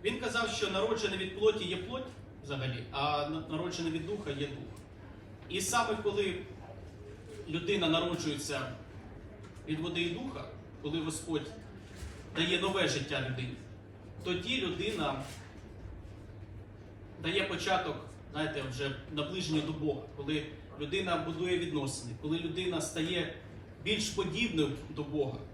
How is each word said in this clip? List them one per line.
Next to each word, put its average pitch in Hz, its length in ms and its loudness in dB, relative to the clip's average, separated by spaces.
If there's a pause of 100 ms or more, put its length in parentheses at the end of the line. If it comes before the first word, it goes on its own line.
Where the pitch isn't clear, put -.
Він 233 160 2
казав, 233 300 2
що 196 200 2
народжене 196 480 4
від 185 220 -2
плоті 214 260 6
є 180 120 0
плоть 247 300 -4 (360)
взагалі, 131 480 -2
а 147 380 4
на-, 156 200 0
народжене 165 420 0
від 160 160 -2
духа 202 220 -2
є 139 180 0
дух. - 320 -8 (720)
І 185 120 0
саме - 420 6
коли 196 320 4 (1120)
людина 170 400 4
народжується 156 720 2 (1040)
від 156 120 2
води 170 220 0
і 170 80 4
духа, 135 360 -4 (360)
коли 147 180 0
Господь 156 520 0 (840)
дає 175 240 6
нове 185 280 4
життя 135 420 2
людині, 127 260 -2 (680)
тоді 208 380 2
людина 160 600 0 (2000)
дає 190 200 4
початок, 185 520 4 (360)
знаєте, 151 380 2
вже 135 260 0 (160)
наближення 156 500 2
до 156 120 0
Бога, 143 280 2 (160)
коли 147 280 0 (340)
людина 170 380 2
будує 170 400 2
відносини, 135 640 0
коли 156 180 2
людина 170 420 0
стає 165 520 0 (500)
більш 214 260 2
подібною 165 640 4 (180)
до 151 140 -4
Бога. 139 340 2 (160)